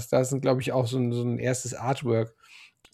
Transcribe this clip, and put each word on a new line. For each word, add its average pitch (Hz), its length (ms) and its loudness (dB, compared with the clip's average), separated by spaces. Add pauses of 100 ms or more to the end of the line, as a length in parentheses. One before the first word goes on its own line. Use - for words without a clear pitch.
(120)
da 131 120 6
sind, 131 180 -2
glaub 131 200 2
ich, 127 100 -2
auch 123 160 2
so 127 100 -2
ein, 120 140 0
so 120 120 -2
ein 120 160 -2
erstes 123 340 -2
Artwork 117 640 0 (580)